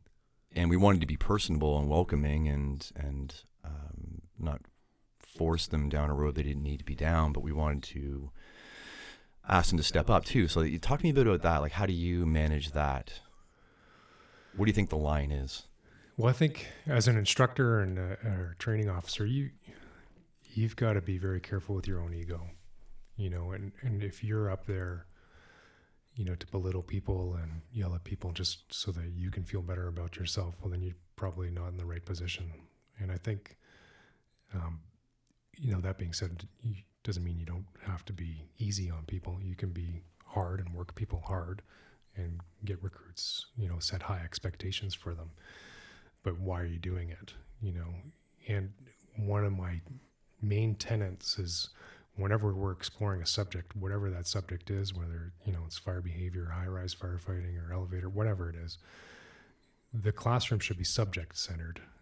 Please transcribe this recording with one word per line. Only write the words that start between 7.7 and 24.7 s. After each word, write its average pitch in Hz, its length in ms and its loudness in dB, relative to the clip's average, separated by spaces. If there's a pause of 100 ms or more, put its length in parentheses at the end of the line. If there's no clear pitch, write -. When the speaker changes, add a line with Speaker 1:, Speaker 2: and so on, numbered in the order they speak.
Speaker 1:
to 69 480 -6 (1160)
ask 92 220 8
them 87 80 6
to 76 60 4
step - 260 4
up 95 160 8
too. 98 220 4
So 82 140 4
you 78 160 2
talk 139 220 2
to - 60 2
me 170 60 6
a - 20 2
bit 131 120 8
about 92 160 6
that. 82 200 6
Like, 76 100 0
how 101 140 0
do 95 80 2
you 87 320 2
manage 78 460 4
that? 71 500 -2 (1300)
What 95 100 4
do 107 40 8
you 101 40 6
think 101 160 4
the 78 80 2
line 73 340 2
is? 67 360 -4 (500)
Speaker 2:
Well, 117 120 6
I 127 40 6
think - 340 2 (180)
as 120 220 4
an 117 100 8
instructor 120 640 6
and 92 180 2
a, 92 260 -2
or 92 280 0
a 87 80 -12
training 107 300 2
officer, 90 360 -2
you, 135 260 0 (1000)
you've 110 220 2
gotta 107 260 4
be 92 160 -2
very 92 220 0
careful 98 360 -2
with 92 120 -2
your 90 140 0
own 85 120 -4
ego, 85 280 -4 (760)
you 98 140 -2
know, 87 220 -2
and, 98 200 -6 (100)
and 104 220 -2
if 98 200 -6
you're 107 280 2
up 95 140 -4
there, 90 400 -4 (1080)